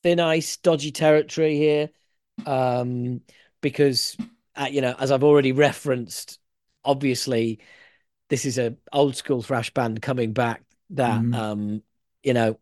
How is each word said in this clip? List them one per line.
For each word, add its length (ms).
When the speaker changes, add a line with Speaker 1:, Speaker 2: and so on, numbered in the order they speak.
Speaker 1:
thin 180
ice, 360
dodgy 340
territory 640
here, 340
um, 760
because, 560
uh, 140
you 100
know, 180
as 120
I've 140
already 280
referenced, 840
obviously, 760
this 160
is 120
a 180
old 240
school 260
thrash 320
band 280
coming 300
back 320
that, 300
Speaker 2:
Mm-hmm. 140
Speaker 1:
um, 480
you 120
know 280